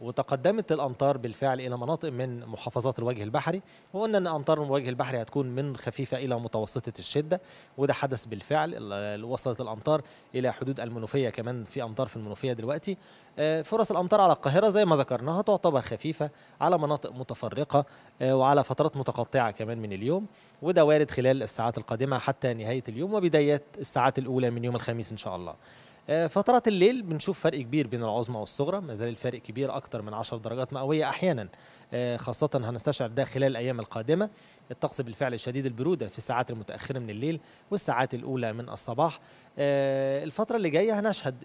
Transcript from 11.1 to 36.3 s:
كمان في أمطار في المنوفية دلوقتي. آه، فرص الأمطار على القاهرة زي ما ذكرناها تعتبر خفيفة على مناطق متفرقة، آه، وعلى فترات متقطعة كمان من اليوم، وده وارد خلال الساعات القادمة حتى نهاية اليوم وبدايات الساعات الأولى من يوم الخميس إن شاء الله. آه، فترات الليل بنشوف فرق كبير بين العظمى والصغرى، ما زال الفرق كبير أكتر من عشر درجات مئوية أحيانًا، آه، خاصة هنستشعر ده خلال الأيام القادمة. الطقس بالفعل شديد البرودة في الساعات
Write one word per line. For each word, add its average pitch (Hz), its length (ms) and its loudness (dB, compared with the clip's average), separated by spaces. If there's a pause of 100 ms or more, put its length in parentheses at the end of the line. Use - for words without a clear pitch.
كمان 120 340 -6
في 127 180 -8
أمطار 117 240 -2
في - 100 -10
المنوفية 110 360 -4
دلوقتي. 143 440 -4 (420)
آه، 156 240 2
فرص 220 280 2
الأمطار 180 300 4
على 180 120 8
القاهرة 165 360 4
زي 208 160 6
ما 160 120 6
ذكرناها 139 460 0
تعتبر 175 380 4
خفيفة 147 500 -4 (300)
على 170 180 6
مناطق 147 340 -2
متفرقة، 131 720 0 (380)
آه، 131 140 4
وعلى 135 280 6
فترات 151 320 0
متقطعة 120 540 0
كمان 113 280 -6
من 107 140 -6
اليوم، 143 340 -2 (360)
وده 170 220 6
وارد 151 260 6
خلال 131 320 2
الساعات 113 360 -2
القادمة 123 400 -2
حتى 131 360 -2
نهاية 113 340 -4
اليوم 156 260 -4
وبدايات 147 480 4 (160)
الساعات 131 400 2
الأولى 127 320 0
من 120 140 -2
يوم 123 120 0
الخميس 117 340 -4
إن 113 60 -8
شاء 95 200 -6
الله. 85 180 -8 (540)
آه، 165 180 2
فترات 226 420 4
الليل 214 340 6
بنشوف 165 380 -4
فرق 160 180 2
كبير 131 280 0
بين 117 160 -4
العظمى 113 360 -2
والصغرى، 156 420 -2
ما 147 140 -10
زال 113 140 -4
الفرق 120 300 -6
كبير 127 380 -6
أكتر 123 260 -8
من 107 120 -10
عشر 113 220 -6
درجات 117 360 -6
مئوية 139 360 0
أحيانًا، 139 400 0 (460)
آه، 120 220 -2
خاصة 131 380 -2
هنستشعر 123 540 -2
ده 123 160 0
خلال 131 260 0
الأيام 120 300 -2
القادمة. 151 500 0 (400)
الطقس 143 300 -4
بالفعل 120 400 -4
شديد 131 260 -4
البرودة 127 420 -2
في - 100 -14
الساعات 123 320 -2